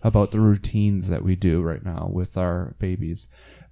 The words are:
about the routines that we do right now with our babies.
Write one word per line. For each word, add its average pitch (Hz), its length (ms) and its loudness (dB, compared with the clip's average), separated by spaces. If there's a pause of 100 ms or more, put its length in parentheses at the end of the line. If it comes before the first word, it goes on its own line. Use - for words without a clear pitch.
about 107 280 4
the 107 100 2
routines 104 680 2
that 85 160 -2
we 92 140 2
do 90 240 2
right 82 220 -4
now 85 280 -6
with 90 260 -4
our 90 420 -4
babies. 92 500 -4 (420)